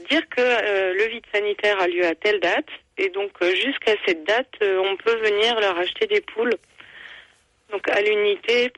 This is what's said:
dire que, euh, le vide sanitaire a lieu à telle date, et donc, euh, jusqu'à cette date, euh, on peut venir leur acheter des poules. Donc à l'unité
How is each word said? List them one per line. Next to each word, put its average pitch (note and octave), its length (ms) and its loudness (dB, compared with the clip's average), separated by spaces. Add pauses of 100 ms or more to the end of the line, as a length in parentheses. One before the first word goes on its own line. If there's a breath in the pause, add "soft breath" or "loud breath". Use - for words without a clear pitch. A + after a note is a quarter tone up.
dire D#4 140 2 (120)
que, B3 60 2
euh, G3+ 540 2
le A3 180 0
vide A#3 80 -12 (100)
sanitaire G#3 480 0
a F3+ 80 2
lieu F3 200 0
à A3+ 80 0
telle G#3 240 0
date, F#3+ 260 0 (320)
et F#3+ 120 0
donc, G3 200 -4 (140)
euh, F3+ 100 2
jusqu'à A3+ 400 0 (140)
cette D#3+ 180 -2
date, A3+ 240 0 (140)
euh, F#3 200 2
on F#3+ 140 -2
peut A3+ 200 0
venir A3 420 2
leur F#3+ 180 0
acheter F3+ 300 -2
des G#3 140 2
poules. A#3 340 -2 (1160 loud breath)
Donc G3 180 -6
à G3+ 120 2
l'unité G#3+ 760 2